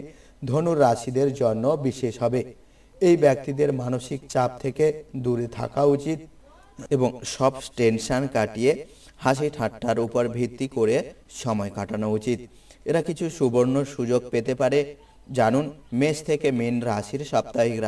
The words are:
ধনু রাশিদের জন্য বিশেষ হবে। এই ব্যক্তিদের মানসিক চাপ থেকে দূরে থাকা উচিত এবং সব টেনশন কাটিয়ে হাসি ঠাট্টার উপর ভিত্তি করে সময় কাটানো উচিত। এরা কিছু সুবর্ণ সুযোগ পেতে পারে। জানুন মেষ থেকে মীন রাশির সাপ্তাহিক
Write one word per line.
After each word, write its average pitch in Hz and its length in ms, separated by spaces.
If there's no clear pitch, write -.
ধনু 156 320
রাশিদের 131 540
জন্য 113 240
বিশেষ 117 360
হবে। 120 180
এই 175 240
ব্যক্তিদের 143 460
মানসিক 127 380
চাপ 123 180
থেকে 139 200
দূরে 120 220
থাকা 123 240
উচিত 151 240
এবং 127 160
সব 135 180
টেনশন 123 460
কাটিয়ে 110 380
হাসি 139 320
ঠাট্টার 113 400
উপর 120 160
ভিত্তি 120 300
করে 113 200
সময় 107 340
কাটানো 107 320
উচিত। 110 200
এরা 165 200
কিছু 170 160
সুবর্ণ 123 360
সুযোগ 123 260
পেতে 120 280
পারে। 139 200
জানুন 123 260
মেষ 151 160
থেকে 151 200
মীন 120 180
রাশির 107 400
সাপ্তাহিক 117 460